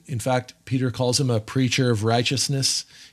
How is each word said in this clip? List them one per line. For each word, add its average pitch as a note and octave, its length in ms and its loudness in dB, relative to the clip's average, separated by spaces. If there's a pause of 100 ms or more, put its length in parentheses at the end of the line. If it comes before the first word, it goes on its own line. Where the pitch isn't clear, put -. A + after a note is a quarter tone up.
In B2 120 -6
fact, B2+ 360 -2 (100)
Peter C3 260 -2
calls B2 280 0
him C3+ 100 2
a A2+ 120 2
preacher B2+ 500 0
of A2 140 0
righteousness B2+ 800 0 (280)